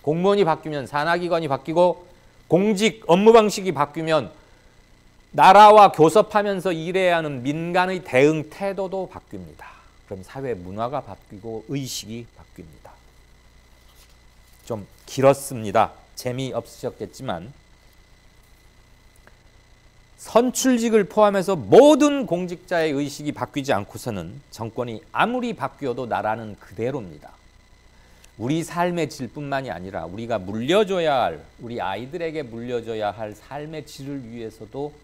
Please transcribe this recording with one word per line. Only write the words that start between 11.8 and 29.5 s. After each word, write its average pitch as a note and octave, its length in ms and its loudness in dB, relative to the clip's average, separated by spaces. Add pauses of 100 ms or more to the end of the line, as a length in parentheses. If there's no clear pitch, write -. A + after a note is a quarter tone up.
바뀝니다. - 540 -20 (1700)
좀 G#2+ 220 -10 (200)
길었습니다. A2+ 840 0 (240)
재미없으셨겠지만 A#2+ 1400 -10 (2750)
선출직을 A#3 880 2
포함해서 G3 520 2
모든 C4+ 680 6
공직자의 E3+ 680 -4
의식이 C#3+ 400 -4
바뀌지 C3+ 400 -6
않고서는 G#2 680 -6 (100)
정권이 A2+ 520 -10 (100)
아무리 A3+ 420 -2
바뀌어도 C3 520 -8
나라는 G#2+ 540 -6
그대로입니다. G#2+ 680 -10 (1040)
우리 D3+ 280 -4
삶의 F3 460 -4
질뿐만이 C3+ 600 -10